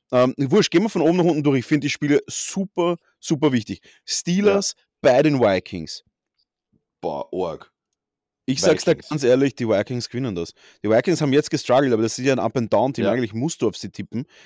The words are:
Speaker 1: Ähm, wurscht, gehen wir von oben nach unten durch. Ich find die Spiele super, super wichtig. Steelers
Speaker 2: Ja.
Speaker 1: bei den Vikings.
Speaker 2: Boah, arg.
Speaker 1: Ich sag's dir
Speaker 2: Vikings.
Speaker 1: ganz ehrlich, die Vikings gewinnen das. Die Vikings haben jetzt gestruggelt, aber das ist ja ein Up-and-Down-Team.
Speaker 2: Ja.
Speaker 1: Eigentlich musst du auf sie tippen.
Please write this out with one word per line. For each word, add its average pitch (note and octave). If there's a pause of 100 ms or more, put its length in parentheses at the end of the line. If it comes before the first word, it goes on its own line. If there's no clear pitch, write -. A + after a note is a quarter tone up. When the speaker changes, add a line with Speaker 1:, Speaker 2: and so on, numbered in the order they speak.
(120)
Speaker 1:
Ähm, B2+
wurscht, D3
gehen F3
wir A3+
von F3+
oben E3
nach F3
unten D#3
durch. C#3
Ich A#2
find D3
die C#3
Spiele D3
super, F3 (220)
super D3+
wichtig. G#2+ (240)
Steelers G3
Speaker 2:
Ja. - (180)
Speaker 1:
bei C3
den C#3+
Vikings. F#2 (960)
Speaker 2:
Boah, D2
arg. E2+ (760)
Speaker 1:
Ich C3+
sag's D#3+
dir E3+
Speaker 2:
Vikings. -
Speaker 1:
ganz D3
ehrlich, C3
die A#2
Vikings A2
gewinnen B2+
das. E2+ (320)
Die G#2
Vikings C3
haben C#3+
jetzt D3
gestruggelt, C3+
aber A2
das A2+
ist B2
ja C3+
ein B2
Up-and-Down-Team. A2+
Speaker 2:
Ja. G2+
Speaker 1:
Eigentlich A2+
musst C#3
du A#2
auf F#2
sie G2+
tippen. A2 (220)